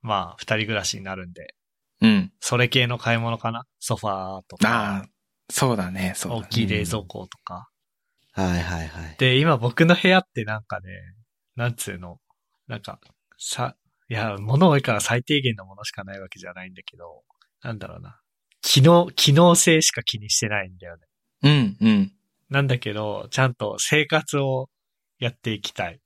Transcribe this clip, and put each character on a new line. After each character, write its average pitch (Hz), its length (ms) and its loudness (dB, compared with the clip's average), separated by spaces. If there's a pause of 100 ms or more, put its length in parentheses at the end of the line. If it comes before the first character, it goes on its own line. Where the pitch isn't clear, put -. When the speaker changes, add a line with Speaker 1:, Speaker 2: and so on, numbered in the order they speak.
Speaker 1:
ま 98 320 -2
あ、 - 40 -20
二 - 200 -2
人 107 100 -2
暮 110 80 -2
ら 98 100 -2
し 107 120 -6
に 98 60 -14
な 95 120 -8
る 92 120 -14
ん 87 60 -18
で、 82 220 -20 (460)
Speaker 2:
う 110 60 6
ん。 107 320 2
Speaker 1:
そ - 180 -4
れ 123 120 2
系 127 180 2
の 120 100 -4
買 117 180 0
い - 20 0
物 117 200 -2
か 113 140 -4
な。 120 140 -8 (140)
ソ - 180 -4
フ 110 100 -6
ァ 95 320 -6
ー - 80 -20
と - 80 -20
か。 104 440 0
Speaker 2:
あ 98 40 -12
ー、 - 40 -18 (420)
そ 131 240 2
う 107 40 -2
だ 90 140 -4
ね、 92 240 -4
そ - 140 -8
う - 20 -6
だ 117 60 -6
ね。 110 80 -8
Speaker 1:
大 - 40 -20
き 117 140 0
い 104 40 0
冷 104 180 -2
蔵 101 180 -6
庫 92 240 -14
と - 120 -20
か。 - 300 -16 (680)
Speaker 3:
う 98 40 -2
ん。 95 40 2
は 90 120 0
い 87 40 0
は 85 220 -6
い 80 40 -10
は 85 140 -14 (100)
い。 - 60 -20
Speaker 1:
で、 127 200 2
今 151 200 2
僕 120 280 2
の 175 100 6
部 - 120 0
屋 185 120 6
っ 180 40 -6 (100)
て 113 120 -6
な 107 140 -6
ん 107 40 -18
か 101 160 -10
ね、 95 80 -18 (680)
な 120 140 0
ん 117 60 -6
つ - 160 -10
う 95 80 -10
の？ 87 200 -16 (480)
な 113 100 -10
ん 98 40 -12
か、 - 200 -16 (380)
さ、 - 360 -6 (340)
い 117 40 -6
や、 107 260 -4
物 135 300 4
多 143 80 4
い 139 60 2
か 120 100 0
ら 104 80 0
最 120 220 -2
低 147 180 0
限 123 140 -2
の 98 100 -18
も 95 100 -20
の 101 80 -18
し - 80 -10
か 101 120 -14
な 98 120 -14
い 98 60 -12
わ 92 80 -16
け 92 100 -20
じ 92 80 -16
ゃ 90 60 -14
な 92 120 -14
い 92 60 -18
ん - 40 -20
だ 92 80 -20
け - 120 -18
ど、 85 280 -20 (400)
な 120 100 -8
ん 107 60 -12
だ 95 80 -14
ろ 82 100 -16
う - 40 -16
な。 90 200 -20 (400)
機 - 220 4
能、 170 320 8
機 - 180 4
能 170 220 8
性 160 260 4
し - 100 2
か - 120 -8
気 - 160 -4
に 104 100 -14
し - 100 0
て 113 80 -2
な 104 160 -2
い 92 60 -12
ん 92 80 -20
だ 90 100 -18
よ 85 100 -16
ね。 - 100 -20 (340)
Speaker 2:
う 143 80 6
ん、 123 320 4
う 110 80 6
ん。 101 240 4 (360)
Speaker 1:
な 139 120 2
ん 143 60 2
だ 123 100 2
け 110 160 -6
ど、 104 380 -6
ち - 80 -4
ゃ 135 80 6
ん 123 80 -2
と 104 240 -6
生 151 260 2
活 151 320 -2
を 135 320 -2 (480)
や 120 140 -4
っ - 20 -18
て - 180 -6
い 107 100 -6
き - 100 -8
た 90 180 -6
い。 85 160 -20